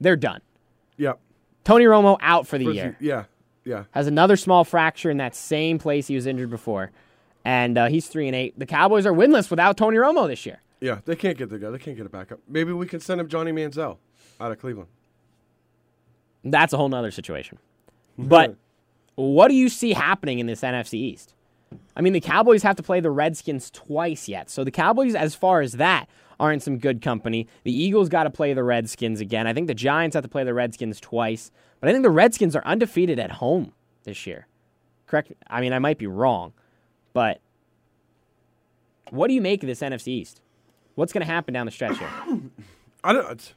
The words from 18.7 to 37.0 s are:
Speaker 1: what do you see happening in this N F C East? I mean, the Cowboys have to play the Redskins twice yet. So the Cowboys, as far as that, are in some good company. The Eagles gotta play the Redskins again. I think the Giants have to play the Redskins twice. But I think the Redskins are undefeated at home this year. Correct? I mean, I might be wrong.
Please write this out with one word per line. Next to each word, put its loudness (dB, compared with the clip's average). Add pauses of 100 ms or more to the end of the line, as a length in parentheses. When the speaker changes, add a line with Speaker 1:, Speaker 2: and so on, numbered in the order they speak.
Speaker 1:
what 6
do 4
you 4
see -2
happening -2
in -4
this -6
N -4
F -6
C -8
East? -10 (640)
I -2
mean, 4
the 0
Cowboys 4
have 2
to -12
play -2
the 0
Redskins -4
twice -8
yet. -12
So -6
the -4
Cowboys, 0
as -2
far 2
as -4
that, 0 (300)
are 2
in -4
some -6
good -2
company. -4 (180)
The -4
Eagles 2
gotta 0
play -2
the -2
Redskins -2
again. -4
I -2
think -4
the -4
Giants -2
have -2
to -18
play -4
the -4
Redskins -6
twice. -6 (300)
But 0
I 6
think 2
the 6
Redskins 4
are -6
undefeated 0
at -6
home -4 (320)
this -16
year. -14 (600)
Correct? -4 (160)
I -4
mean, -2
I -2
might -2
be -8
wrong. -2 (600)